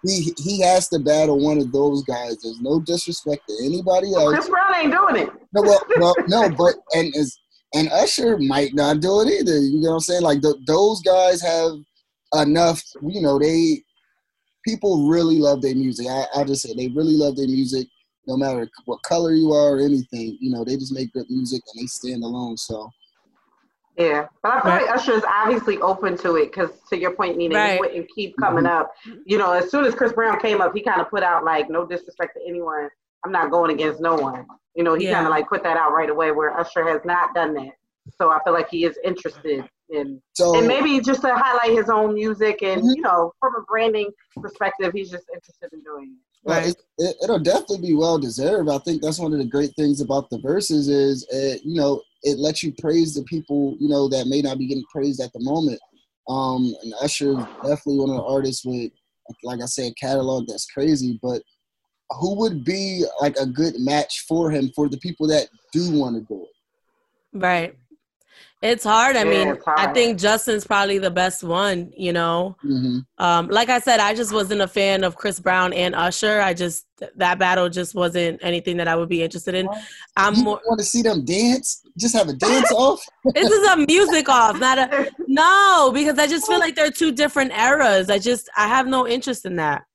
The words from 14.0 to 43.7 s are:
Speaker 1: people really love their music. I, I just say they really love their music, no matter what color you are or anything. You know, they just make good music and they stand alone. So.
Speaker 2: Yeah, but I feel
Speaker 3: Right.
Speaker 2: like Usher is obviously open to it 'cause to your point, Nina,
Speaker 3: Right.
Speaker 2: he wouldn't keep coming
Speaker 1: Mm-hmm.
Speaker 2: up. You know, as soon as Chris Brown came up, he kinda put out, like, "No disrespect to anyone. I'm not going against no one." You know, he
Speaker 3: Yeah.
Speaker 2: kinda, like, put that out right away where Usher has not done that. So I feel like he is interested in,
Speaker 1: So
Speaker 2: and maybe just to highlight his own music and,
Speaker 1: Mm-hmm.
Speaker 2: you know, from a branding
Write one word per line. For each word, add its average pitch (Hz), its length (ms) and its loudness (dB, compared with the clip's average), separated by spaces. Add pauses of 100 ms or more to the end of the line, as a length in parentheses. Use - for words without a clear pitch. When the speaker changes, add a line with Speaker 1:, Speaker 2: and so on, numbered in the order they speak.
Speaker 1:
people 196 420 0
really 160 320 4
love 143 220 4
their 131 140 0
music. 123 320 -2
I, 131 180 -4 (100)
I 143 80 0
just 139 200 -2
say 113 100 -10
they 127 160 -6
really 156 260 2
love 143 220 2
their 135 100 -2
music, 131 400 0 (400)
no 131 100 -4
matter 127 320 -2 (160)
what 120 180 -8
color 170 300 0
you 160 180 4
are 147 240 4
or 135 40 0
anything. 127 600 0
You 127 120 -2
know, 117 120 -4
they 127 140 -4
just 131 160 -8
make 127 200 -6
good 117 160 -8
music 127 320 -4 (120)
and 113 100 -12
they 123 40 -10
stand 123 360 -10
alone. 120 340 -8
So. 110 320 -10 (1080)
Speaker 2:
Yeah, 147 280 2 (160)
but 220 120 0
I 196 80 0
feel 185 100 2
Speaker 3:
Right. 185 160 2
Speaker 2:
like 226 100 0
Usher 254 160 0
is 214 140 2
obviously 220 520 0
open 185 400 -2
to 170 180 0
it 151 140 2
'cause 175 200 -4 (180)
to 190 80 -4
your 175 140 -2
point, 180 260 -4
Nina, 170 180 -2
Speaker 3:
Right. 208 180 2
Speaker 2:
he 185 60 0
wouldn't 170 360 -4
keep 196 220 -8
coming 170 260 0
Speaker 1:
Mm-hmm. 170 180 2
Speaker 2:
up. - 100 -6 (340)
You 196 120 0
know, 190 140 2
as 180 180 0
soon 285 160 0
as 233 80 0
Chris 233 200 0
Brown 220 260 0
came 208 220 0
up, 180 120 0
he 208 80 -4
kinda 185 240 0
put 202 160 -4
out, 170 220 0
like, 156 260 0
"No 170 160 -2
disrespect 175 500 -8
to - 120 -14
anyone. 160 420 -8 (340)
I'm 185 80 -8
not 143 200 -2
going 170 180 2
against 151 320 -2
no 165 140 0
one." 131 320 -6 (260)
You 170 100 -2
know, 165 120 2
he 170 100 -2
Speaker 3:
Yeah. 185 120 0
Speaker 2:
kinda, 160 120 0
like, 151 180 0
put - 140 -4
that 165 160 0
out 156 160 2
right 156 160 2
away 156 220 0
where 151 280 -2
Usher 170 260 -2
has 156 200 -2
not 170 300 -2
done 160 180 -2
that. 135 200 -10 (460)
So 165 120 4
I 156 120 2
feel 170 100 2
like 165 160 0
he 165 160 -2
is 156 180 -2
interested 156 600 -6 (260)
in, 139 300 -6 (140)
Speaker 1:
So 175 240 2
Speaker 2:
and 226 100 6
maybe 277 320 2
just 262 220 0
to 254 140 2
highlight 240 420 2
his 208 140 0
own 214 240 2
music 214 480 0
and, 190 180 0
Speaker 1:
Mm-hmm. 247 140 4
Speaker 2:
you 311 80 -8
know, 175 360 2
from 254 160 0
a 220 60 -4
branding 214 500 -2 (300)